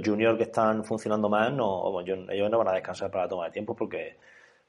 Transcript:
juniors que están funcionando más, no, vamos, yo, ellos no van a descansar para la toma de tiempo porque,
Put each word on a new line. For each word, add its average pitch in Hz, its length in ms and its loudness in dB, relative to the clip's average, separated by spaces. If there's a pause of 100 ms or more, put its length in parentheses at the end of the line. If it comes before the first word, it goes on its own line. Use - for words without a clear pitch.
juniors 110 320 4
que 117 60 0
están 110 420 2
funcionando 107 420 0
más, 107 240 2
no, 101 320 0
vamos, 92 220 -2
yo, 95 100 -2 (160)
ellos 101 180 0
no 113 100 2
van 101 100 2
a 92 40 2
descansar 92 380 -4
para 92 140 0
la 90 40 -4
toma 90 160 -4
de 82 60 -8
tiempo 107 240 -6
porque, 82 400 -6 (540)